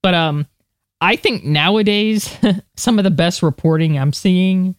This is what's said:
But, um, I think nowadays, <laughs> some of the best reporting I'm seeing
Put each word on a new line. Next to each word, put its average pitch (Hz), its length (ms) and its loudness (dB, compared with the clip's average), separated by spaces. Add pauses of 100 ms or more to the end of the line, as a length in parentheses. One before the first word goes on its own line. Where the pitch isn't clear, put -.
But, 185 120 4
um, 151 320 -2 (560)
I 196 140 2
think - 280 -4
nowadays, 208 880 0 (220)
<laughs> - 200 -16
some 226 220 0
of 196 60 0
the 190 60 2
best 170 320 0
reporting 160 560 0
I'm 143 140 0
seeing 185 680 0